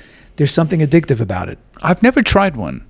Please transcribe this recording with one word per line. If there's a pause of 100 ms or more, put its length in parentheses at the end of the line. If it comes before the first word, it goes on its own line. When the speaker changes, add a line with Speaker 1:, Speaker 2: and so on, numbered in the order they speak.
(360)
Speaker 1:
there's
something
addictive
about
it. (240)
Speaker 2:
I've
never
tried
one.